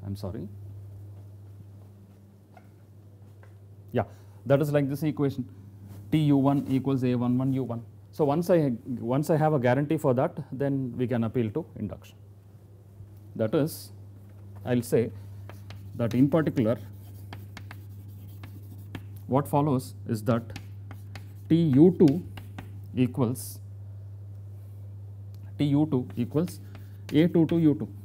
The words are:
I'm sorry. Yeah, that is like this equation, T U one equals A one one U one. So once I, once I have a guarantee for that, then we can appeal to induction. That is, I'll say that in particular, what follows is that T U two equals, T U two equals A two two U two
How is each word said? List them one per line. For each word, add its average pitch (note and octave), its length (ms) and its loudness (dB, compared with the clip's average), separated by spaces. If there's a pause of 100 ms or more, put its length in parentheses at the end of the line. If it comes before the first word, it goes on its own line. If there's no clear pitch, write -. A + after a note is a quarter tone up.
I'm G2 120 -4
sorry. G2+ 300 -8 (3500)
Yeah, A#2 100 0 (440)
that C#3 140 6
is D3+ 120 0
like C#3+ 160 4
this C#3+ 140 -4
equation, C#3 440 -2 (640)
T D#3 60 4
U C#3+ 200 6
one C#3 300 4
equals C3 380 0
A B2 100 4
one B2 220 2
one C3 160 2
U C3 100 0
one. A#2 220 -6 (260)
So D#3 140 2
once D#3 240 2
I, D#3 240 6 (260)
once B2+ 300 0
I E3 80 6
have D#3 160 6
a C#3+ 60 4
guarantee C#3 380 4
for C#3+ 180 4
that, D3+ 220 0 (140)
then C3+ 460 -2
we B2 100 0
can A#2 160 0
appeal A2+ 280 0
to D#3+ 140 -4 (120)
induction. - 400 -10 (1160)
That A2 200 0
is, D#3 360 0 (760)
I'll B2 160 2
say A#2+ 300 2 (840)
that A#2 180 -2
in C3 160 6
particular, C3 480 2 (2500)
what C#3 200 2
follows C#3+ 460 2 (140)
is A2 160 -2
that A#2 180 2 (1080)
T D#3+ 80 4
U E3 420 8
two E3 260 8 (720)
equals, B2+ 640 0 (2000)
T C#3+ 80 2
U D3 240 4
two B2+ 180 2 (100)
equals C#3+ 420 -2 (540)
A D#3 140 8
two E3+ 180 6
two E3+ 140 2
U D#3 160 6
two G#2+ 120 -4 (180)